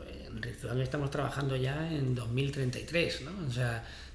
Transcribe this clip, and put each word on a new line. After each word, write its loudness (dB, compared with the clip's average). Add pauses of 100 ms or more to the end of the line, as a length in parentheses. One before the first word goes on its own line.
eh, -10
en -6
Rick -6
Swan 0
estamos 0
trabajando 0
ya 0
en 2
dos 0
mil 2
treinta 0
y -6
tres, 2
¿no? -8 (180)
O 2
sea, 2 (300)